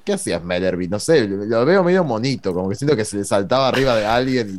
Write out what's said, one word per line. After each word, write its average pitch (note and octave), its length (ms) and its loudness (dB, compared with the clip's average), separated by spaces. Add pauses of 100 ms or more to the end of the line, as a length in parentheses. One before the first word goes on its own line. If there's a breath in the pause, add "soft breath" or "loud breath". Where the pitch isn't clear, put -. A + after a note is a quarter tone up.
qué G3+ 80 -4
hacía G#2 260 -4
Smellery? F2+ 500 -2
No G2 120 -4
sé, D3 260 2
lo, G2 180 -4
lo A2+ 220 0
veo F#3+ 160 4
medio F3+ 220 2
monito, A#2 500 -2
como F#2 140 -2
que G2+ 80 -4
siento C#3+ 200 0
que G#2+ 80 -2
se G2+ 120 -6
le G2+ 80 -2
saltaba A2 440 2
arriba B2 280 2
de G#2+ 100 0
alguien B2 420 0 (100)